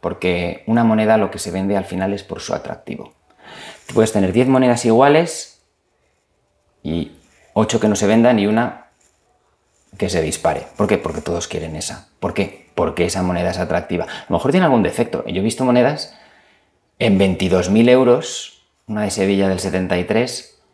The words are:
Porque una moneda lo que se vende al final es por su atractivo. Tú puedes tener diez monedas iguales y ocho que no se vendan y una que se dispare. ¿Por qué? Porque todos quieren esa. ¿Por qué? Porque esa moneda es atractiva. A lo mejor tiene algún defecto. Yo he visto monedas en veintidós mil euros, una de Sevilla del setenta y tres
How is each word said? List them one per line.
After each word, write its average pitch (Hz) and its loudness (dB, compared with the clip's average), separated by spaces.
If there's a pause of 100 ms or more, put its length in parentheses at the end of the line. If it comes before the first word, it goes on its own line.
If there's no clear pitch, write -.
Porque 87 -4
una 117 2
moneda 110 4
lo 98 0
que - -12
se 101 -8
vende 95 -2
al 92 -6
final 95 -4
es 101 -8
por - -12
su - -6
atractivo. - -10 (720)
Tú - -14
puedes 110 2
tener 95 0
diez 123 4
monedas 131 2
iguales 143 2 (1200)
y 80 -4 (420)
ocho 110 2
que 107 2
no 104 2
se 104 0
vendan 117 4
y 98 2
una 113 -2 (1080)
que 92 -2
se 90 0
dispare. 78 -4 (100)
¿Por - 0
qué? 101 2
Porque - -6
todos - -6
quieren 82 -8
esa. - -12 (120)
¿Por 85 -6
qué? - -6
Porque 85 0
esa 92 -4
moneda 90 -2
es 90 -6
atractiva. 87 -4
A - -14
lo 90 -2
mejor 131 0
tiene 180 2
algún 123 4
defecto. - -2
Yo - -4
he 98 -2
visto 113 -2
monedas 123 0 (840)
en 107 2
veintidós 92 0
mil 113 4
euros, 123 2 (200)
una 107 -4
de 98 -4
Sevilla 98 2
del 92 -2
setenta 92 -2
y 90 -2
tres - -4 (140)